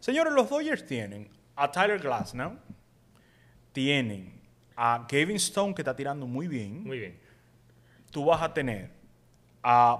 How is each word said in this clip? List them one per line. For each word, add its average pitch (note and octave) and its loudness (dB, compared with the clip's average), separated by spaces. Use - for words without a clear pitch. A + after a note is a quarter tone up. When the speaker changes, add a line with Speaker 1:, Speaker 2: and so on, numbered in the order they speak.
Speaker 1:
Señores, D4+ 0
los A#3+ 4
Dodgers D4 -2
tienen G#2 -8
a C#3+ 0
Tyler G3+ 2
Glasnow, C3+ -6
tienen B2 -2
a A#2 2
Gavin D#3+ 2
Stone, G3 -2
que D#3+ -8
está C3 -2
tirando C#3 -6
muy C3 -4
bien. B2 -6
Speaker 2:
Muy C3 -10
bien. F2+ -12
Speaker 1:
Tú C#3+ -4
vas D#3+ 4
a E3 -2
tener A#2 -4
a A#2+ 8